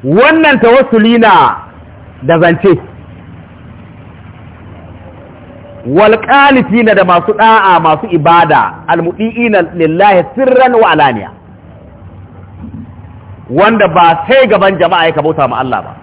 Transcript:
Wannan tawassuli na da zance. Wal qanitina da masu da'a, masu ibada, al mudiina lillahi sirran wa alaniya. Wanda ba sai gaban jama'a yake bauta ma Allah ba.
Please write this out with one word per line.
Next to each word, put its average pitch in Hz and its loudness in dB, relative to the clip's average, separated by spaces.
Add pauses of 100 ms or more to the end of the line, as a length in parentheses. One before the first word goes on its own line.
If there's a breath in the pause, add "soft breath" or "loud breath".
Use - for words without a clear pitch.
Wannan 277 0
tawassuli 233 2
na 214 2 (680)
da 160 0
zance. 170 2 (3000)
Wal 214 2
qanitina 240 0
da 190 2
masu 175 0
da'a, 208 2
masu 160 -2
ibada, 156 2 (140)
al 170 -2
mudiina 214 -4 (120)
lillahi 175 0 (120)
sirran 254 2
wa 220 2
alaniya. 127 -2 (2250)
Wanda 202 0
ba - 0
sai 262 2
gaban 190 0
jama'a 170 0
yake 160 -4
bauta 151 -2
ma 120 -6
Allah 123 -6
ba. - -18